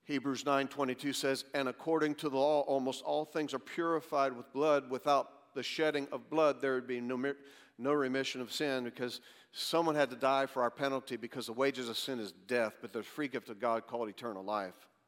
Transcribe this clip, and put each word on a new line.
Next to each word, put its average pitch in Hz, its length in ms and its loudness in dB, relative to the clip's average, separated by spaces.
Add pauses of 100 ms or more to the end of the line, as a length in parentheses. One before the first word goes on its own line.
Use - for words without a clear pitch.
Hebrews 131 420 -2
nine 139 220 4
twenty-two 139 440 -2
says, 135 400 0
"And 139 140 0
according 151 500 0
to 156 120 -4
the 135 80 0
law, 147 240 6
almost 135 420 0
all 151 220 0
things 151 300 -4
are 131 40 -4
purified 147 800 0
with 117 160 -16
blood. 143 360 4
Without 131 680 0
the 127 80 -4
shedding 147 480 0
of 123 180 -8
blood, 151 300 4
there 135 140 2
would 127 120 -2
be 123 140 -2
no, 127 340 -2 (420)
no 131 160 0
remission 135 480 0
of 120 120 -8
sin," 135 320 0
because 120 360 -6 (300)
someone 165 460 2
had 143 140 6
to 127 60 -10
die 135 300 4
for 131 160 -2
our 120 80 2
penalty, 135 460 -2
because 117 300 -8
the 117 60 -8
wages 131 360 0
of 110 100 -6
sin 131 220 -4
is 101 100 -6 (160)
death, 117 340 2
but 117 120 -12
the 110 100 -4
free 147 240 -6
gift 123 220 -6
of 110 100 -12
God 113 300 0
called 120 200 -4
eternal 101 360 -8
life. 98 420 -4 (220)